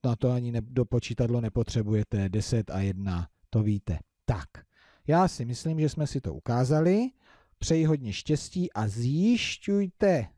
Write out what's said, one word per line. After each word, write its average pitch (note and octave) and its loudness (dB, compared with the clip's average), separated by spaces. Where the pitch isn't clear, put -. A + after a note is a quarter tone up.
na A#2+ 2
to B2 2
ani B2 -2
ne-, A#2 -4
do B2 0
počítadlo A#2+ 0
nepotřebujete, G#2+ 0
deset G#2+ -2
a F#2+ -4
jedna, F#2+ -2
to A2 2
víte. G2+ -2
Tak, F#2 -4
já E3+ 4
si B2+ -4
myslím, D#3 -4
že D3+ 4
jsme D3+ -4
si - -4
to D#2+ -6
ukázali. D#3 2
Přeji D#3+ 2
hodně C#3 0
štěstí - -4
a G#2+ -2
zjišťujte F3+ 0